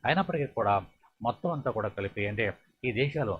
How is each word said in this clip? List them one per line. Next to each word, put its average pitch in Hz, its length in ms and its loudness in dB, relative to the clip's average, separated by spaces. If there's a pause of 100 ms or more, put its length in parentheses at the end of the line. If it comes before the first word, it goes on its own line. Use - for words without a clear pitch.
అయినప్పటికీ 170 400 2 (120)
కూడా 101 160 4 (520)
మొత్తం 170 300 -2
అంతా 135 200 -2
కూడా 104 200 -2
కలిపి 98 340 -2
అంటే 107 160 0 (400)
ఈ 123 40 0 (100)
దేశాలు 143 380 0